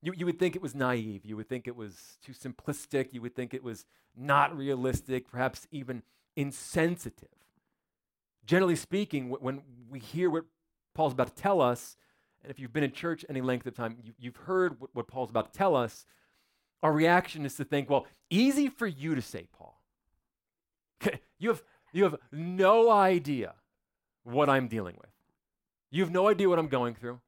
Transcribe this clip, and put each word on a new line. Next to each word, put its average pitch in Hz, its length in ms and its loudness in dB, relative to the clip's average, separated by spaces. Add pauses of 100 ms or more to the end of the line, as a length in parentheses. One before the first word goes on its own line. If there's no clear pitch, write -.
You, 170 140 -4
you 175 100 -4
would 170 120 -2
think 180 180 0
it 185 60 -8
was 127 120 -8
naive. 117 500 -2
You 107 120 -10
would 107 120 -12
think 123 200 -8
it 123 80 -12
was 104 440 -18
too - 120 -20
simplistic. 135 800 -6
You 120 100 -12
would 120 140 -8
think 123 180 -6
it 131 80 -8
was 117 240 -10 (300)
not 143 400 4
realistic, 131 760 -2
perhaps 123 400 -4
even 127 320 -10 (320)
insensitive. 160 920 -4 (1160)
Generally 175 320 4
speaking, 151 540 -4
wh-, 123 100 -6
when 135 220 -6 (260)
we 131 120 -14
hear 170 280 -2
what 165 160 0 (500)
Paul's 156 180 0
about 127 220 -2
to - 60 -20
tell 196 200 2
us, 123 360 0 (460)
and - 80 -18
if 135 80 -14
you've 127 140 -12
been 147 100 0
in 139 80 0
church 165 380 -6
any 135 120 -4
length 127 260 -2
of 123 80 -10
time, 117 280 -6
you, 113 160 -20
you've 123 180 -14
heard 180 440 -2
what, 131 120 -18
what 120 140 -6
Paul's 127 240 -8
about 110 220 -2
to - 40 -20
tell 190 200 4
us, 120 280 -2 (800)
our 156 100 4
reaction 160 540 2
is 131 80 -6
to 143 100 -6
think, 143 240 -2
"Well, 135 200 2 (200)
easy 269 380 4
for 233 220 -4
you 156 260 -4
to 127 80 -4
say, 85 300 -12
Paul. - 280 -20 (1200)
<laughs> 208 100 -2 (280)
You 190 100 -4
have, - 140 -2 (300)
you 180 120 2
have 151 120 0 (140)
no 185 580 4
idea 170 680 4 (680)
what 135 260 0
I'm 135 200 2
dealing 104 320 -6
with. - 100 -20 (800)
You 175 140 0
have 170 80 -6
no 185 160 4
idea 196 200 4
what 170 120 4
I'm 156 80 -2
going 123 260 -2
through. 120 340 -12